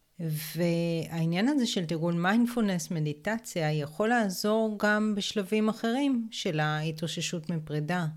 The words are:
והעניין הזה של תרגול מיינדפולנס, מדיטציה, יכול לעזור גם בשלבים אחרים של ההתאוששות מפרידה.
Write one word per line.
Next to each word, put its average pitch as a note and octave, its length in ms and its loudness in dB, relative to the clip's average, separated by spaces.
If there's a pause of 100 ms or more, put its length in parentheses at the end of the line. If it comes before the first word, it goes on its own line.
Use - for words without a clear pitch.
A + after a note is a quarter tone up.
(200)
והעניין E3 1300 0
הזה C#4 180 2
של F#3+ 200 0
תרגול E3+ 280 0
מיינדפולנס, G3+ 760 2
מדיטציה, D#3 800 -2
יכול D3+ 360 0
לעזור G#3+ 720 2
גם G#3+ 360 2
בשלבים G#3+ 540 0
אחרים A#3 600 0
של D#3 300 -2
ההתאוששות D#3 920 -2
מפרידה. D#3 560 -2 (100)